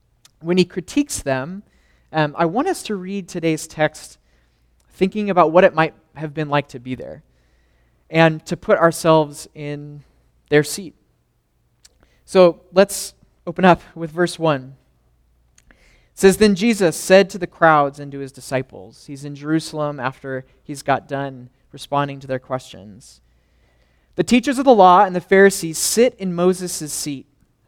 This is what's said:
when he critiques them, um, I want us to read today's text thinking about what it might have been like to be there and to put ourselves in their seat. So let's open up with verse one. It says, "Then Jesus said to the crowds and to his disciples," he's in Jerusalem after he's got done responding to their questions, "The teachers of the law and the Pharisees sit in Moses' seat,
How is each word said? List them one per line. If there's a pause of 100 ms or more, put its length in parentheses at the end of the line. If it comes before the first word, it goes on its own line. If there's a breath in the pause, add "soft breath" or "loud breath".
(400)
when
he
critiques
them, (500)
um,
I
want
us
to
read
today's
text (720)
thinking
about
what
it
might (220)
have
been
like
to
be
there (880)
and
to
put
ourselves
in (460)
their
seat. (1300)
So (100)
let's (320)
open
up (120)
with
verse
one. (920)
It
says,
"Then
Jesus
said
to
the
crowds
and
to
his
disciples,"
he's
in
Jerusalem
after (160)
he's
got
done (220)
responding
to
their
questions, (920)
"The
teachers
of
the
law
and
the
Pharisees
sit
in
Moses'
seat, (420)